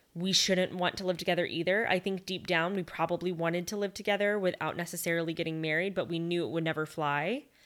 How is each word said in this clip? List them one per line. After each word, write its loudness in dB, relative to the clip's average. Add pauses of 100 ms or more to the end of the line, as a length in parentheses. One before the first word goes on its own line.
(140)
we 0
shouldn't 4
want 0
to -6
live 0
together 0
either. 0
I 4
think -2
deep -6
down, 2
we 0
probably -2
wanted 0
to -4
live -2
together 2
without 0
necessarily -2
getting -2
married, 0
but -2
we -2
knew 0
it -2
would 0
never 0
fly. -2 (220)